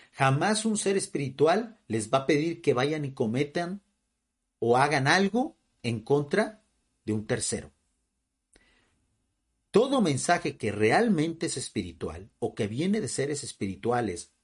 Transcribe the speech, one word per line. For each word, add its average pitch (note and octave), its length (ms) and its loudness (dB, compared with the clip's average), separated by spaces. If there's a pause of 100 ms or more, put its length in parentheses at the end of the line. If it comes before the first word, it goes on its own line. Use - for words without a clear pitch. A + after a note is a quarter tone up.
(140)
Jamás D#3+ 520 2
un A3 120 0
ser G3 200 0
espiritual D#3 920 0
les G#2+ 240 -2
va C3+ 80 4
a C3+ 60 -4
pedir D#3+ 360 0
que C3+ 120 2
vayan D3 320 0
y C3+ 80 -8
cometan D3 720 -4 (760)
o A#2+ 180 4
hagan C#3 300 2
algo G3 500 2 (260)
en A#2 180 -4
contra D3 640 -2 (400)
de G#2+ 80 -2
un G#2+ 140 -4
tercero. - 440 -6 (2000)
Todo C4 300 4
mensaje D#3 560 0
que G#2 140 -4
realmente D#3+ 760 2
es - 120 -6
espiritual F2+ 840 -8
o - 160 -4
que A2+ 120 -2
viene E3+ 320 -2
de - 80 -6
seres C#3 360 -4
espirituales G#2 920 -4 (100)